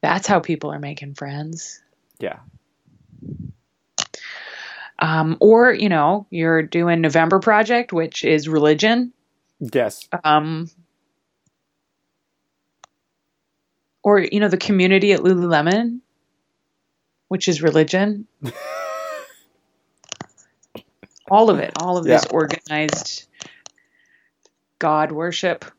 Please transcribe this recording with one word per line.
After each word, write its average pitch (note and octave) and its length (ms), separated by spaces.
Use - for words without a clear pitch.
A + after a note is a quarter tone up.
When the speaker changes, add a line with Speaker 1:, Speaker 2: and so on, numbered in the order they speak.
Speaker 1:
That's E3+ 260
how F#3+ 120
people D3+ 320
are D3 60
making C#3+ 380
friends. D3 640
Speaker 2:
Yeah. F#2+ 180
Speaker 1:
Um, D#3+ 400
or, A#3 340
you G#3 160
know, F3 420
you're E3 320
doing E3+ 380
November E3 380
Project, A3 540
which D#3+ 300
is D3+ 260
religion. D#3+ 640
Speaker 2:
Yes. A#2+ 480
Speaker 1:
Um, D#3 480
or, G#3 160
you G3 200
know, G#3 80
the F#3 100
community F#3+ 560
at F3 60
Lululemon, F3+ 800
which F#3+ 200
is D#3+ 140
religion. F#3 640
Speaker 2:
<laughs> B2+ 100
Speaker 1:
All G#3+ 200
of F#3+ 100
it. - 220
All F3+ 160
of E3 80
this B2 180
Speaker 2:
Yeah. - 80
Speaker 1:
organized - 920
God D#3 320
worship. E3+ 540